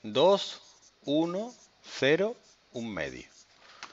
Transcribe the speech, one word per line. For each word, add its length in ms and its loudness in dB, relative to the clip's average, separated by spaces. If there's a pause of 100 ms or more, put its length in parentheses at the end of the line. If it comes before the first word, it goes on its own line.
Dos, 580 2 (420)
uno, 520 -2 (280)
cero, 520 0 (380)
un 200 -8
medio. 340 -8 (640)